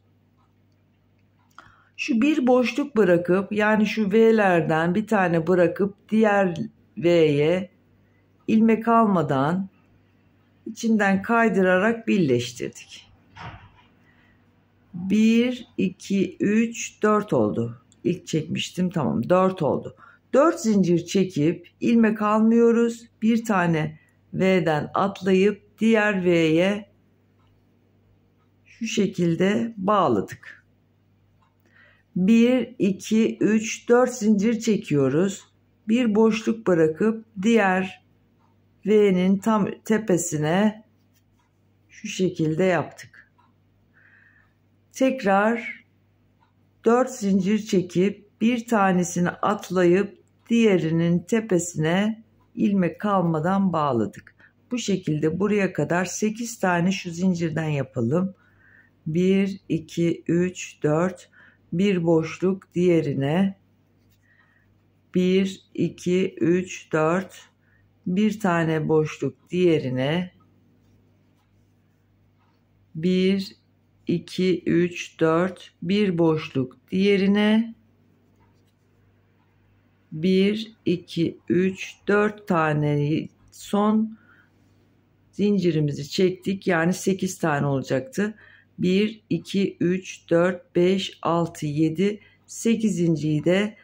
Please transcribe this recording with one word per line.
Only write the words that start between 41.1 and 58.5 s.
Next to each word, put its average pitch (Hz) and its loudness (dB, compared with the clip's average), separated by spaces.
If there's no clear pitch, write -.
şu - -18
şekilde 165 -2
yaptık. - -4
Tekrar 226 0
dört 247 2
zincir 196 0
çekip 190 -2
bir 233 0
tanesini 180 0
atlayıp 185 0
diğerinin 170 2
tepesine 190 -2
ilmek 196 0
kalmadan 185 0
bağladık. 139 -2
Bu 247 -6
şekilde 156 -2
buraya 202 0
kadar 165 -2
sekiz 220 -6
tane 180 0
şu 190 -8
zincirden 165 -2
yapalım. 143 -2